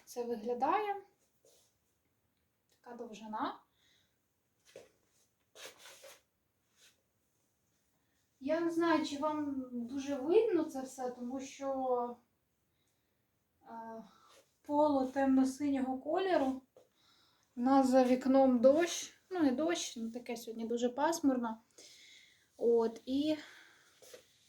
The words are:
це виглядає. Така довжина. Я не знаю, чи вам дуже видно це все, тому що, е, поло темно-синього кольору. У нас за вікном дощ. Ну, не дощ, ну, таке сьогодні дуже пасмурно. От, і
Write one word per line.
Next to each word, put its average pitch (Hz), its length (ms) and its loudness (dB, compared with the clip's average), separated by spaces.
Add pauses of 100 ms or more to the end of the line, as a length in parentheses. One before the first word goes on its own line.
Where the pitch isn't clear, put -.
це 247 180 -10
виглядає. 247 720 -2 (1800)
Така 240 180 -18
довжина. 220 640 -10 (4000)
Я 302 200 0
не 339 120 0
знаю, 330 340 2
чи 285 120 -8
вам 285 540 -4
дуже 262 440 -6
видно 349 480 0
це 269 180 -8
все, 254 300 -10
тому 247 280 -10
що, 262 800 -6 (1400)
е, 226 420 -14 (580)
поло 294 440 4
темно-синього 262 960 2
кольору. 302 600 0 (920)
У 240 60 -6
нас 262 280 4
за 254 140 6
вікном 254 560 4
дощ. 302 540 4 (160)
Ну, 359 140 0
не 269 80 4
дощ, 320 460 -2
ну, 226 140 -8
таке 240 260 -8
сьогодні 226 300 -10
дуже 240 220 -2
пасмурно. 262 680 0 (1000)
От, 226 480 2
і 294 320 0 (1120)